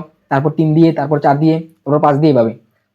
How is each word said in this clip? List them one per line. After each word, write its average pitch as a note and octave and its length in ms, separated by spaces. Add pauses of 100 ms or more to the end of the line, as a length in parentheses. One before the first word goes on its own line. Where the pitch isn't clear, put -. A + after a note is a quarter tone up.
(320)
তারপর C#3+ 260
তিন D#3+ 100 (100)
দিয়ে, E3 200
তারপর D3 280
চার C#3+ 180
দিয়ে, D#3+ 120 (260)
তারপর D3 240
পাঁচ D3 160
দিয়ে, D#3 140
এভাবে। A2+ 180 (420)